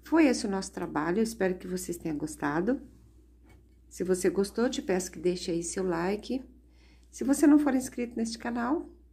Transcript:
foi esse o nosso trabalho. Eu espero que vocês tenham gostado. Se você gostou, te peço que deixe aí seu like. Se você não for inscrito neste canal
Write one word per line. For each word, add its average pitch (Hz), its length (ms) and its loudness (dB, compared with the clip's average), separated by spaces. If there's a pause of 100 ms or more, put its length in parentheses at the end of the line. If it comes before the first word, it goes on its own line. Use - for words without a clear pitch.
foi 311 240 6
esse 240 180 2
o 208 40 -2
nosso 190 220 -4
trabalho. 170 480 -2
Eu 226 40 4
espero 190 340 0
que 180 100 -12
vocês 180 300 -6
tenham 156 200 -4
gostado. 156 640 -2 (1040)
Se - 160 -6
você 185 260 2
gostou, 196 400 0
te 262 120 -6
peço 185 300 -2
que - 80 -14
deixe 180 320 -2
aí 170 120 -2
seu 185 200 -6
like. 190 600 -2 (680)
Se - 140 -10
você 269 220 4
não 294 140 10
for 285 140 2
inscrito 240 440 -2
neste 226 200 -4
canal 247 520 -2 (240)